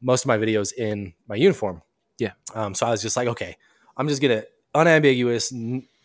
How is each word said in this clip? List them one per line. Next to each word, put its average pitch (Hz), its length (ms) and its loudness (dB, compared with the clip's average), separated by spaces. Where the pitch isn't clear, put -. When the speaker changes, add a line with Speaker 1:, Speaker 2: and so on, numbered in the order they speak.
Speaker 1:
most 127 220 0
of - 40 -4
my 117 100 2
videos 107 360 0
in 104 400 -6
my 104 80 -10
uniform. 107 460 0
Speaker 2:
Yeah. 107 140 -4
Speaker 1:
Um, 104 220 -6
so - 100 -2
I 117 40 0
was 110 120 0
just 110 140 -4
like, 123 140 0
"Okay, 98 260 -8
I'm 135 120 -2
just 139 120 -2
gonna 117 220 2
unambiguous. 135 800 4
N-, 123 340 -8